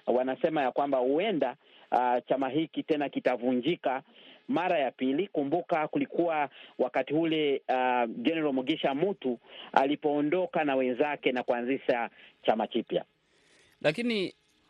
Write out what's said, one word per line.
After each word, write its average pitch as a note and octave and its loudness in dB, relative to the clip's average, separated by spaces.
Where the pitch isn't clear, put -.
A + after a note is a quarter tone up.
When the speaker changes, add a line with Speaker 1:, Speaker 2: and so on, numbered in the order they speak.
Speaker 1:
wanasema C3 0
ya B2+ 0
kwamba C#3+ 0
huenda, C#3 0
ah, B2 4
chama C3+ 0
hiki D3 -2
tena C#3+ -2
kitavunjika B2+ 0
mara E3 2
ya B2+ 2
pili. C#3 -2
Kumbuka D3+ -2
kulikuwa D3+ 0
wakati C3 0
ule, D#3 2
ah, B2 2
General C#3+ -2
Mugisha C#3+ 0
Mutu E3+ -2
alipoondoka D3 0
na C#3 0
wenzake C3 0
na B2 -2
kuanzisha A#2+ -2
chama A2 0
kipya. - -4
Speaker 2:
Lakini G#3 -2